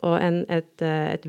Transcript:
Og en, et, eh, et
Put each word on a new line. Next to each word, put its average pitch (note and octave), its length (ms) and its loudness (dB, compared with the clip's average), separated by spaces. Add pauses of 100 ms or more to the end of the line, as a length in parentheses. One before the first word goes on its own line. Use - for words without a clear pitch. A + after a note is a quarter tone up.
Og E3+ 160 2
en, F3 320 2
et, E3 320 -2
eh, D#3 320 0
et D#3 140 -6